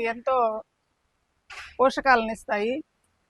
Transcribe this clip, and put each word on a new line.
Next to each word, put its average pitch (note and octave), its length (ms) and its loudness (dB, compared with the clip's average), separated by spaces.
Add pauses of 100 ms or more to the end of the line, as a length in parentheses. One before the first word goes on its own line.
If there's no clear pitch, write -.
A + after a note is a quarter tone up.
(120)
ఎంతో A#3+ 240 -2 (1400)
పోషకాలను B3+ 580 2
ఇస్తాయి, G#3+ 380 -4 (560)